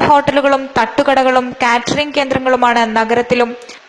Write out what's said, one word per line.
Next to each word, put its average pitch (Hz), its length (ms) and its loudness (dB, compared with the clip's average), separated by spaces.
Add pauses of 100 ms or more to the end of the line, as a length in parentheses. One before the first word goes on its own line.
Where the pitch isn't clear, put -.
ഹോട്ടലുകളും 277 560 2 (140)
തട്ടുകടകളും 262 680 2 (160)
കാറ്ററിംഗ് 254 540 -2
കേന്ദ്രങ്ങളുമാണ് 254 640 0 (160)
നഗരത്തിലും 240 520 0 (400)